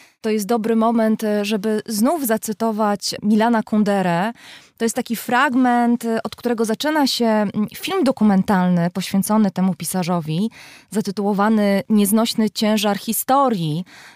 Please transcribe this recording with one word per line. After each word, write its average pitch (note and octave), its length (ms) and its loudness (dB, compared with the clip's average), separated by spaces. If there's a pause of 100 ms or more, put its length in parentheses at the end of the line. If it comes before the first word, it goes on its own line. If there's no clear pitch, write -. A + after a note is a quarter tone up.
(220)
to A3 80 -4
jest G#3+ 180 -2
dobry A3+ 280 0
moment, A3+ 480 2
e, G#3 220 -2
żeby G#3+ 400 -2
znów B3+ 400 0
zacytować A3 1000 -2
Milana A3 400 2
Kunderę. G3+ 680 0 (460)
To A3+ 80 -2
jest A3+ 100 -2
taki A#3 200 -4
fragment, A#3+ 920 2
e, A3+ 180 -2
od - 120 -8
którego A#3 300 -2
zaczyna C#4 420 0
się, - 180 -2
mm, G#3+ 500 0
film - 280 -2
dokumentalny F#3 880 2
poświęcony G3 580 0
temu F#3 240 0
pisarzowi, F3 760 -4 (400)
zatytułowany G3+ 1000 0
Nieznośny G#3+ 600 2
ciężar G#3 480 0
historii. G3+ 840 0 (320)